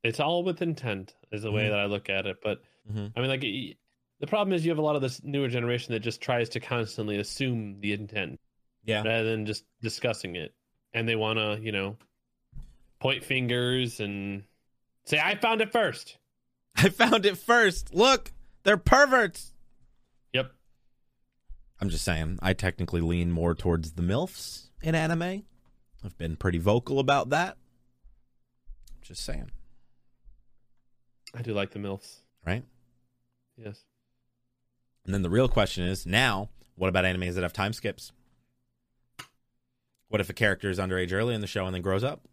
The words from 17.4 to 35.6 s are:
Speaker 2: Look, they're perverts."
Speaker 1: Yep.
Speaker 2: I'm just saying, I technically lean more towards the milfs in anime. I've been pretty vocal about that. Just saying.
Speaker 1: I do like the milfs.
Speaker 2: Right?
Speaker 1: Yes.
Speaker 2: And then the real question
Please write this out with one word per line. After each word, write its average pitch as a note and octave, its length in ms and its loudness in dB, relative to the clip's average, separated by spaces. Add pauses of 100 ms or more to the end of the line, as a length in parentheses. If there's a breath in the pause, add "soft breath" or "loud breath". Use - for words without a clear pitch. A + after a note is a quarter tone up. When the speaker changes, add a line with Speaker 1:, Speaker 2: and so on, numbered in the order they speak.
Speaker 2:
Look, B3 380 6 (320)
they're G3+ 120 8
perverts." B3+ 760 6 (800)
Speaker 1:
Yep. B2+ 180 -2 (1300)
Speaker 2:
I'm G2 80 -2
just E2 160 -2
saying, E2 380 -2
I F#2+ 100 2
technically F2+ 480 -2
lean E2+ 320 2
more E2+ 220 0
towards D#2+ 380 -2
the E2 100 -4
milfs - 680 -4 (140)
in D#3+ 120 0
anime. E3+ 500 -2 (600)
I've - 140 -12
been E2 180 -4
pretty F2 220 0
vocal A2+ 420 2
about C3+ 300 2
that. F3 260 0 (1400)
Just - 240 -12
saying. - 260 -6 (1800)
Speaker 1:
I A#2+ 80 -12
do A#2 120 -4
like G2+ 180 0
the G#2 80 -10
milfs. G2 380 -8 (280)
Speaker 2:
Right? G#2 160 -2 (960)
Speaker 1:
Yes. G#2+ 260 -14 (1200)
Speaker 2:
And F#2+ 80 -4
then G2 100 0
the F2 80 -2
real B2 180 4
question F#2+ 360 2